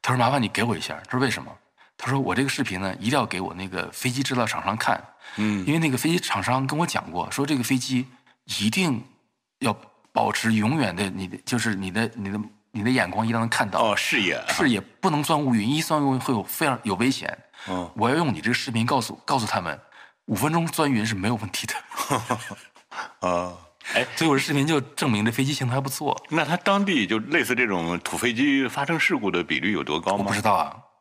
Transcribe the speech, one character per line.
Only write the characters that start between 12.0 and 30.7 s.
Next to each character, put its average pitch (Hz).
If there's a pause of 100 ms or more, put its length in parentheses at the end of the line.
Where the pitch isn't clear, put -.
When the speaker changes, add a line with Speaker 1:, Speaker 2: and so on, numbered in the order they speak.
Speaker 1:
你 98
的， 107 (320)
你 104
的 117
眼 113
光 101
一 113
定 113
能 113
看 117
到。 90
Speaker 2:
哦， 107
视 -
野 87
啊。 -
Speaker 1:
视 156
野 104
不 -
能 147
钻 151
乌 131
云， 107
一 151
钻 156
乌 135
云 131
会 131
有， 101
非 -
常 127
有 101
危 120
险。 - (320)
Speaker 2:
嗯。 90
Speaker 1:
我 110
要 139
用 160
你 -
这 120
个 -
视 -
频 113
告 135
诉， -
告 139
诉 107
他 104
们， 80 (480)
五 107
分 143
钟 165
钻 147
云 107
是 110
没 95
有 120
问 104
题 -
的。 - (1500)
Speaker 2:
<laughs> 92
啊。 90 (420)
Speaker 1:
哎， 123 (100)
所 165
以 160
我 139
的 135
视 147
频 143
就 156
证 135
明 104
这 117
飞 135
机 139
性 135
能 120
还 135
不 135
错。 139 (140)
Speaker 2:
那 156
他 156
当 202
地 139
就 107
类 135
似 120
这 123
种 87
土 -
飞 120
机 135
发 143
生 160
事 170
故 104
的 87
比 78
率 92
有 80
多 76
高 92
吗？ 101
Speaker 1:
我 101
不 101
知 101
道 107
啊 80 (260)